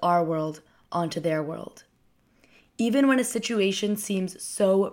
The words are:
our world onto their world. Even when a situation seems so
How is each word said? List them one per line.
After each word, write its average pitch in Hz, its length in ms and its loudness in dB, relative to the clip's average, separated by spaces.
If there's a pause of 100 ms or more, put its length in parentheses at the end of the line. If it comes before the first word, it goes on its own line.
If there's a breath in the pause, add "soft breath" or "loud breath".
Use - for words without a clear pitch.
our 175 220 4
world 156 380 -2 (280 soft breath)
onto 170 300 -2
their 156 220 0
world. - 420 -10 (920 soft breath)
Even 240 280 2
when 262 140 4
a - 20 0
situation 208 760 -2
seems 190 440 -4
so 196 500 2